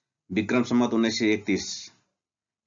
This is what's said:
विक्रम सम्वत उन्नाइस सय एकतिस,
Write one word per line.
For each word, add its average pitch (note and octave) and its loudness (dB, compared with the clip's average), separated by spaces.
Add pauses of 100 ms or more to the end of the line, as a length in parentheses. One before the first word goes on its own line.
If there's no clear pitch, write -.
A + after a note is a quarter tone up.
(300)
विक्रम A2 0
सम्वत A#2+ 0
उन्नाइस A2+ 2
सय A2 2
एकतिस, G#2 -2 (1000)